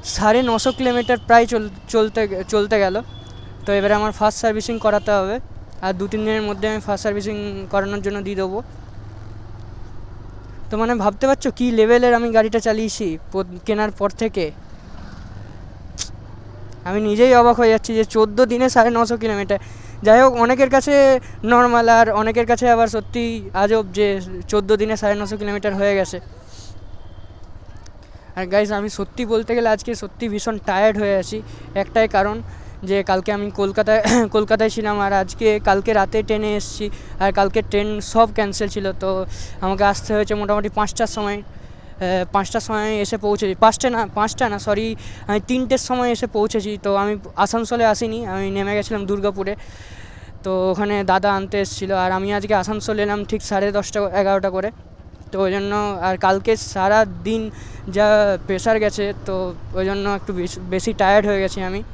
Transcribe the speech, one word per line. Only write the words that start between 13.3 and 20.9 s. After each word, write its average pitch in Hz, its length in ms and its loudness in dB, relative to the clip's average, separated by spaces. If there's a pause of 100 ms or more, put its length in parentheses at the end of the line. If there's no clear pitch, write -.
পো-, 180 340 -6
কেনার 214 260 0
পর 202 180 -2
থেকে? 196 420 -2 (2250)
আমি 190 160 -2
নিজেই 220 340 6
অবাক 240 200 8
হয়ে 233 140 4
যাচ্ছি 220 260 2
যে 220 100 4
চোদ্দো 220 400 4
দিনে 240 240 2
সাড়ে 240 200 6
নশো 233 280 2
কিলোমিটার। 202 420 -2 (440)
যাই 214 180 8
হোক, 262 140 8
অনেকের 247 340 4
কাছে 269 500 6 (240)